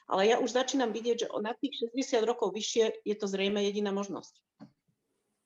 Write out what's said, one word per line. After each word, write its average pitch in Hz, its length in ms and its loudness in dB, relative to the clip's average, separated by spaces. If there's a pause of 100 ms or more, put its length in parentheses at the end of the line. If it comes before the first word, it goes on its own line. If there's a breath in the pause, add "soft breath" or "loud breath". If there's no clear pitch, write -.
ale 196 200 4
ja 233 120 4
už 247 160 0
začínam 254 360 2
vidieť, 226 340 0
že - 60 -4
o, - 80 -2
na 214 160 -4
tých - 280 -4
šesťdesiat 240 400 0
rokov 226 280 0
vyššie 220 520 0
je 208 140 0
to 208 100 -4
zrejme 196 360 0
jediná 202 280 0
možnosť. 196 480 -6 (1080)